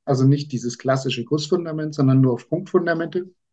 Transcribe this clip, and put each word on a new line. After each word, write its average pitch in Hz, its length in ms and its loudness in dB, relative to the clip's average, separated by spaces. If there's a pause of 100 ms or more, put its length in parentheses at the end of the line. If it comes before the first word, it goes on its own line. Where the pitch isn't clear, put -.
also 131 220 2
nicht 143 240 2
dieses 120 260 -6
klassische 131 480 -2
Gussfundament, 156 680 -4
sondern 131 260 4
nur 131 120 4
auf - 160 -8
Punktfundamente 170 760 -2 (280)